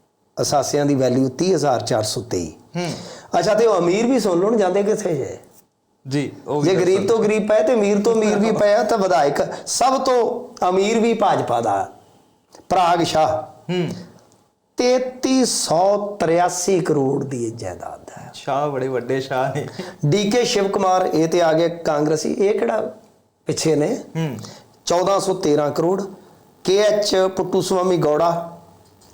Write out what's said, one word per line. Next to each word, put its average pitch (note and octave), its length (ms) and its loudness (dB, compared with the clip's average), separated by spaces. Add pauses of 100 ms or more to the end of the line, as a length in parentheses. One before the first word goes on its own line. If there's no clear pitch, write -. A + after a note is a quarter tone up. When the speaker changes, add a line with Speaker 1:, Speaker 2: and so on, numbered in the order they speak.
(420)
Speaker 1:
ਅਸਾਸਿਆਂ C#3+ 440 0
ਦੀ C#3+ 100 2
ਵੈਲਿਊ C3 340 2
ਤੀਹ F3+ 260 0
ਹਜ਼ਾਰ C3+ 260 0
ਚਾਰ A2 220 -2
ਸੌ - 180 -6
ਤੇਈ। E2+ 320 -8 (220)
Speaker 2:
ਹੂੰ। F3 140 -6 (500)
Speaker 1:
ਅੱਛਾ, G3 140 2
ਤੇ A#3 120 4
ਉਹ G#3 120 4
ਅਮੀਰ F3+ 300 2
ਵੀ B3+ 120 2
ਸੁਣ F#3 200 0
ਲਓ G3 100 2
ਨਾ, A#3 80 2
ਜਾਂਦੇ G3 260 2
ਕਿੱਥੇ G3+ 320 -2
ਜੇ? - 220 -6 (720)
Speaker 2:
ਜੀ, C3+ 240 -4 (160)
ਉਹ C#3+ 140 -2
ਵੀ D3+ 80 2
Speaker 1:
ਜੇ F#3+ 60 2
Speaker 2:
ਦੱਸੋ। - 100 0
Speaker 1:
ਗਰੀਬ F#3+ 220 2
ਤੋਂ A3+ 120 2
ਗਰੀਬ G#3 280 0
ਪਏ G#3+ 160 4
ਤੇ C4+ 100 2
ਅਮੀਰ G3+ 260 2
ਤੋਂ A3+ 140 2
ਅਮੀਰ G#3 260 2
ਵੀ A3 120 2
ਪਏ G#3 220 2
ਆ, A3 100 2
ਤਾਂ A3+ 140 0
ਵਿਧਾਇਕ E3+ 380 2 (300)
ਸਭ C4 360 0
ਤੋਂ B3 460 0 (220)
ਅਮੀਰ G3+ 300 2
ਵੀ A3+ 140 2
ਭਾਜਪਾ C3 480 0
ਦਾ, G2 280 -2 (800)
ਪਰਾਗ F3 340 4
ਸ਼ਾਹ। - 500 0 (200)
Speaker 2:
ਹੂੰ। F3 140 0 (920)
Speaker 1:
ਤੇਤੀ B3+ 680 0
ਸੌ G3 760 0
ਤਰਿਆਸੀ F3 600 0
ਕਰੋੜ C#3+ 440 0
ਦੀ B2+ 220 -6
ਇਹ A2 60 -4
ਜਾਇਦਾਦ - 640 -12
ਹੈ। - 160 -18
Speaker 2:
ਸ਼ਾਹ C#3+ 360 -4
ਬੜੇ C3 180 -4
ਵੱਡੇ C3 340 -2
ਸ਼ਾਹ C3+ 340 -2
ਨੇ। D3 120 -6 (380)
Speaker 1:
ਡੀ G3+ 260 2
ਕੇ A#3+ 120 2
ਸ਼ਿਵ G3+ 240 0
ਕੁਮਾਰ, F#3 460 2
ਇਹ D#3+ 140 2
ਤੇ F3 140 2
ਆ D#3+ 120 4
ਗਏ E3 160 2
ਕਾਂਗਰਸੀ, D3+ 640 -2
ਇਹ G#3 260 0
ਕਿਹੜਾ A3+ 340 -2 (520)
ਪਿੱਛੇ D#3+ 300 0
ਨੇ? E3 280 0 (120)
Speaker 2:
ਹੂੰ। D#3 220 -4 (480)
Speaker 1:
ਚੌਦਾਂ F#3 340 2
ਸੌ F#3 140 -2
ਤੇਰਾਂ D3+ 380 2
ਕਰੋੜ। F3+ 300 0 (600)
ਕੇ F#3 140 2
ਐਚ G#3 380 2 (220)
ਪੁੱਟੂ F#3 240 0
ਸਵਾਮੀ F#3 360 0
ਗੌੜਾ, D#3 600 0 (560)